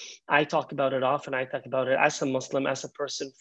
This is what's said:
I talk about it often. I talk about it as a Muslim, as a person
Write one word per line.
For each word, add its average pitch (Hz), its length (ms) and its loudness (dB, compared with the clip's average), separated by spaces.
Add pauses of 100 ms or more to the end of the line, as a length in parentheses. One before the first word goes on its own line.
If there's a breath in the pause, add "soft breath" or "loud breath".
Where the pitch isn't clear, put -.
(280 loud breath)
I 147 160 6
talk 151 280 0
about 139 220 0
it 131 80 0
often. 139 320 0
I 131 120 -2
talk 131 200 -8
about 127 220 0
it 131 120 4
as 151 220 2
a 160 40 2
Muslim, 135 420 0
as 135 160 -2
a 143 60 -10
person 139 520 -6